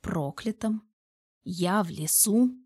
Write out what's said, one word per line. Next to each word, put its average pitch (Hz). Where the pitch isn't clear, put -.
Проклятом? 214
Я 180
в 170
лесу? 220